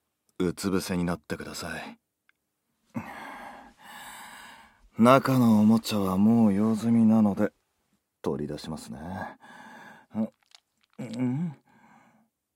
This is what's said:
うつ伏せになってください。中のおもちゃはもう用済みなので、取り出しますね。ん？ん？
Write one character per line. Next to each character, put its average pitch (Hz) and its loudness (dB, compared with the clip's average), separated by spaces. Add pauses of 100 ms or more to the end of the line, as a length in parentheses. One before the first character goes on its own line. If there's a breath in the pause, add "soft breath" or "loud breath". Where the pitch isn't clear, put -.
(380)
う 87 -2
つ - -6
伏 92 0
せ 92 -4
に 87 -2
な 87 -2
っ - -14
て - -12
く 78 -14
だ 76 -16
さ 82 -10
い。 - -16 (3000 loud breath)
中 131 6
の 113 6
お 107 6
も 113 6
ち - -6
ゃ 107 -2
は 95 0
も 113 4
う 101 2
用 110 0
済 110 -2
み 117 4
な 110 6
の 101 2
で、 101 -2 (680)
取 76 -4
り 71 -10
出 71 -10
し - -14
ま 78 -10
す - -18
ね。 65 -16 (1160 loud breath)
ん？ 110 -4 (1000)
ん？ 135 -4 (1000 soft breath)